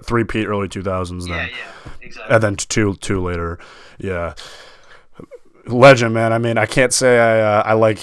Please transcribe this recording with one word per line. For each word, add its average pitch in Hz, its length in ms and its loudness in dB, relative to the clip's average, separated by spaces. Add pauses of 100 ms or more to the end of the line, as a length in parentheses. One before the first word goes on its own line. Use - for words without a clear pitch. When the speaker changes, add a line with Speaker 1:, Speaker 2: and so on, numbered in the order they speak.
Speaker 1:
three-peat 113 420 -2
early 101 220 -4
two 98 160 -12
thousands 90 420 -6
then. 82 220 -8
Speaker 2:
Yeah, - 80 -16
yeah, - 340 -18 (120)
exactly. - 340 -10
Speaker 1:
And 113 80 2
then 151 100 0
two, 101 460 -2
two 98 200 -4
later. 85 380 -6 (400)
Yeah. 85 360 -8 (1300)
Legend, 123 480 6
man. 113 180 0
I 113 60 2
mean, 117 180 -2
I 110 100 2
can't 127 260 0
say 123 260 4
I, 113 220 4
uh, 107 240 2
I 107 80 0
like 110 300 2